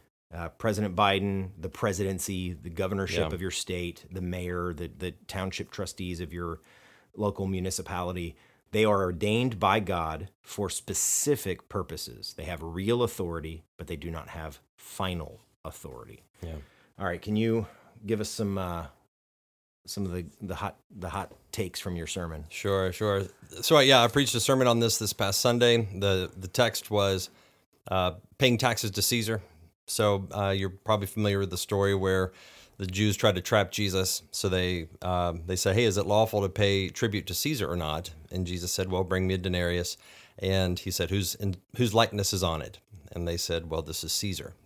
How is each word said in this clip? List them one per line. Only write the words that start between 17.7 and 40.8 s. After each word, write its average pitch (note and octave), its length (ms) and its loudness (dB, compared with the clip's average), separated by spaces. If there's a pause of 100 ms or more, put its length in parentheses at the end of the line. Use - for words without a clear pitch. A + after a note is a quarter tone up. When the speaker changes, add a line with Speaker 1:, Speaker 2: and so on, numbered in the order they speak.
Speaker 1:
give G#2+ 140 0
us G#2 100 -2
some, G2+ 280 -2
uh, F2 300 -4 (960)
some G2+ 220 -6
of F2 40 -4
the, F2 140 -4 (160)
the F2+ 140 -6
hot, - 220 -6 (120)
the F2+ 200 -10
hot F#2+ 220 -6 (200)
takes F#2+ 280 -4
from F2+ 160 -4
your E2 120 -6
sermon? D#2+ 420 -6
Speaker 2:
Sure, F#2+ 420 0
sure. G2 360 0 (340)
So, D#3 180 6
yeah, C3 240 10
I A#2+ 40 6
preached C#3 260 2
a A#2+ 60 2
sermon C3 280 4
on A#2 120 6
this A2+ 180 4
this G#2+ 160 -2
past G2+ 260 0
Sunday. A#2+ 540 6
The, F#2+ 420 2
the F#2+ 120 -12
text - 420 0
was, G2 400 2 (600)
uh, F2+ 220 2 (260)
paying B2 180 6
taxes A#2 340 2
to G#2+ 120 -2
Caesar. A2 380 0 (440)
So, G2+ 500 2
uh, G2+ 140 0
you're G2 200 0
probably G2+ 380 0
familiar G#2 320 2
with G2 120 0
the F2+ 60 -4
story G2 360 2
where F#2+ 380 2 (460)
the G2 100 -4
Jews G2+ 280 2
tried G#2 200 4
to F2+ 60 -2
trap G2+ 300 2
Jesus. F#2 600 0
So - 180 -2
they, F2+ 380 0 (140)
um, F2 440 -2
they F2+ 100 -2
said, F#2+ 200 2
"Hey, A#2+ 80 4
is G2+ 140 4
it F#2 100 0
lawful G#2 340 4
to G2 80 0
pay G2 400 2
tribute G#2 380 -2
to F#2+ 60 -6
Caesar A2 360 -2
or E2+ 60 -2
not?" D#2+ 340 -4 (220)
And F#2 160 -2
Jesus F2+ 240 -4
said, F#2 180 -2
"Well, F#2 140 2
bring F#2 240 2
me F#2+ 80 2
a - 20 0
denarius." F2+ 580 0 (440)
And F#2+ 400 2
he - 100 -8